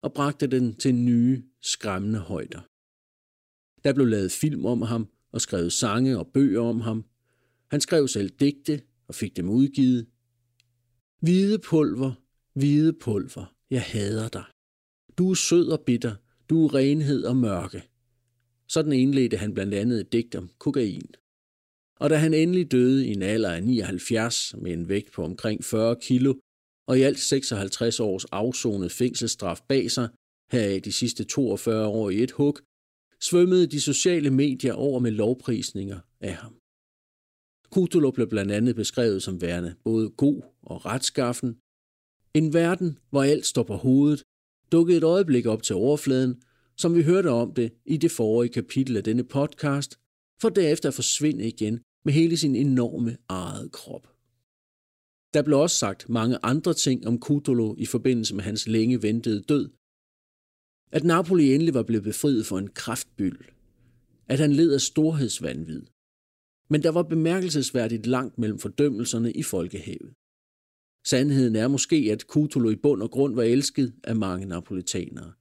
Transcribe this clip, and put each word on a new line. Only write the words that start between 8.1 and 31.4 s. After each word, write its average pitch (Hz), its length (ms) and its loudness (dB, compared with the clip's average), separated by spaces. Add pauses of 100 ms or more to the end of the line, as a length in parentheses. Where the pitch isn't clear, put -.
digte 143 520 -2 (260)
og - 80 -14
fik - 220 -8
dem 90 120 -4
udgivet. 127 560 2 (1160)
"Hvide 190 380 2
pulver, 135 540 0 (420)
hvide 147 380 4
pulver, - 600 -6 (180)
jeg 127 100 -2
hader 110 460 -4
dig. 98 160 -10 (760)
Du 185 140 2
er 185 40 2
sød 170 320 2
og 156 140 -2
bitter, 117 340 -2 (340)
du 160 160 4
er 139 100 2
renhed 139 480 2
og 120 140 0
mørke." 95 460 -2 (840)
Sådan 156 240 0
indledte 131 440 2
han 101 160 -4
blandt 101 200 -2
andet 110 280 0
et 90 100 -8
digt 117 240 -2
om 90 140 -10 (100)
kokain. 123 420 -2 (1000)
Og 147 100 0
da 156 60 4
han 156 180 4
endelig 165 380 2
døde 127 360 4
i 110 60 -4
en 98 80 -4
alder 104 300 0
af 85 120 -4
nioghalvfjerds 110 960 -2
med 90 120 -6
en 85 160 -6
vægt 98 220 -4
på - 120 -8
omkring 104 400 -6
fyrre 113 380 0
kilo 131 320 2 (540)
og 131 120 4
i - 20 6
alt 135 180 2
seksoghalvtreds 117 800 -2
års 98 260 -2
afsonet 101 680 -4
fængselsstraf 110 680 -4 (100)
bag 131 220 0
sig, 120 180 -2 (420)
heraf 101 300 0
de 104 100 -8
sidste 117 320 -4
toogfyrre 110 640 -2